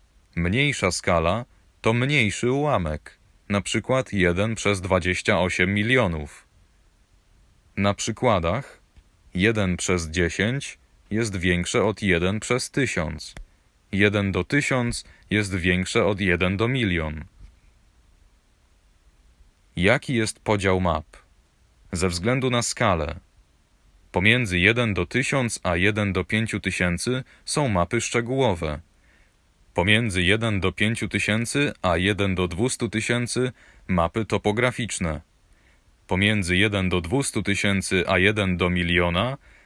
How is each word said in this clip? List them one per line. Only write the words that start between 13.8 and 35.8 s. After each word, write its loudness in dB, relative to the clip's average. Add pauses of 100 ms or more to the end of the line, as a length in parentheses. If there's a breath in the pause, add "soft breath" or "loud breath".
Jeden 2
do 0
tysiąc -2 (260 soft breath)
jest 0
większe 2
od 0
jeden 0
do 0
milion. -2 (2500)
Jaki 2
jest -2
podział 2
map? 0 (840)
Ze 0
względu -2
na -2
skalę. -2 (920)
Pomiędzy 2
jeden 2
do -2
tysiąc -2
a 0
jeden 0
do 0
pięciu -2
tysięcy -2 (200 soft breath)
są -2
mapy 0
szczegółowe. -2 (920 soft breath)
Pomiędzy 2
jeden 2
do 0
pięciu -2
tysięcy -2 (100)
a 2
jeden 0
do 0
dwustu -2
tysięcy -2 (360 soft breath)
mapy 0
topograficzne. -2 (840 soft breath)